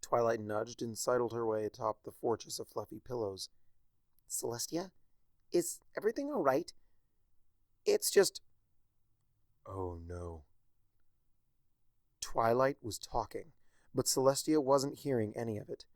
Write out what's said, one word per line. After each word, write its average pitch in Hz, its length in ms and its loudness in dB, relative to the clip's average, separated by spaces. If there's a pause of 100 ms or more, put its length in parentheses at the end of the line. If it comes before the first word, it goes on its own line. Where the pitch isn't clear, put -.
Twilight 117 380 2
nudged 107 420 -4
and 113 160 -6
sidled 123 360 2
her 117 120 -2
way 107 200 0
atop 110 380 -4
the 107 80 -12
fortress - 480 -4
of 113 80 -10
fluffy 110 320 -10
pillows. 104 500 -6 (800)
Celestia, 156 640 -6 (600)
is - 280 0 (180)
everything 277 340 -2
all 254 100 -2
right? 139 300 2 (1120)
It's - 260 2
just, - 300 6 (1200)
Oh 92 420 -6
no. 87 360 -10 (1800)
Twilight 127 600 2
was 110 160 -8
talking, - 540 -6 (420)
but 127 120 0
Celestia 139 580 4
wasn't 139 360 2
hearing 117 360 0
any 117 220 -4
of - 120 -10
it. - 160 -12 (100)